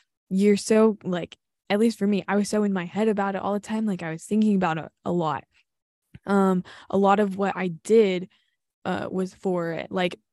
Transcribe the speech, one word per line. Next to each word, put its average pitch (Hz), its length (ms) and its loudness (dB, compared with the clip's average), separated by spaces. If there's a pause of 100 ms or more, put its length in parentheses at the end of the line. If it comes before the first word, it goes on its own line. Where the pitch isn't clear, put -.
(300)
you're 202 260 4
so, 220 480 2
like, 175 320 -6 (340)
at 208 100 2
least 226 180 2
for 202 80 0
me, 202 220 0
I 190 80 0
was 208 120 0
so 214 140 0
in 202 100 0
my 185 140 -2
head 208 220 -2
about 196 260 -2
it 190 80 -6
all 196 120 -4
the 208 60 -4
time. 220 260 -4
Like, 180 160 -4
I 165 80 -8
was 160 140 -10
thinking 214 320 2
about 170 220 0
it 147 120 -12 (140)
a - 80 -4
lot. 156 320 -2 (800)
Um, 190 380 2 (260)
a - 80 0
lot 196 220 4
of 196 160 -2
what 196 200 -4
I 185 120 -4
did, 185 600 2 (560)
uh, 190 260 -6
was 185 240 -4
for 175 380 -4
it, - 200 -8
like, 180 260 -2 (140)